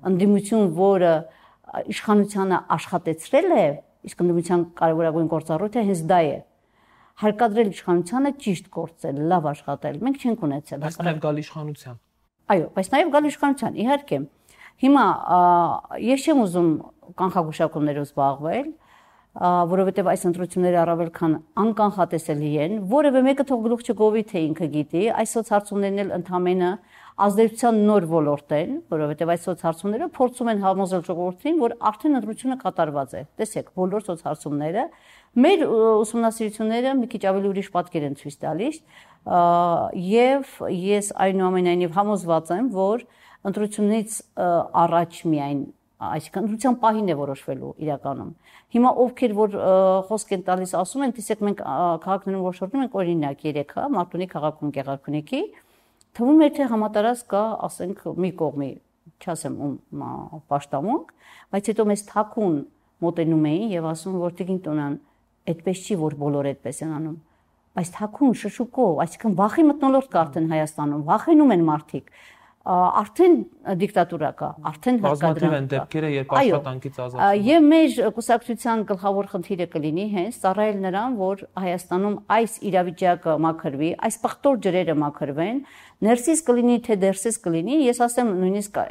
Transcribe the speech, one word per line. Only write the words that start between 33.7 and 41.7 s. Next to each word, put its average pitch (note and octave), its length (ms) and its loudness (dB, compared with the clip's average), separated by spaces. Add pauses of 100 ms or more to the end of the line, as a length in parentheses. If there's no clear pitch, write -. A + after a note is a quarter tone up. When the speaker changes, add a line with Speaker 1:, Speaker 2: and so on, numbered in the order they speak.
Speaker 1:
բոլոր F#3 320 -2
սոցհարցումները, D#3 800 -4 (500)
մեր, D#4 320 4
ը, A3 120 2 (200)
ուսումնասիրությունները A3+ 960 -2
մի A#3+ 160 0
քիչ G#3+ 160 -8
ավելի G3 240 0
ուրիշ F#3+ 240 -4
պատկեր E3+ 320 -2
են C#3 120 -6
ցույց C#3+ 200 -14
տալիս, F#3 400 -6
ա, - 600 -4 (500)
և A#3+ 600 2 (180)
ես G3 480 -2
այնուամենայնիվ F3+ 800 2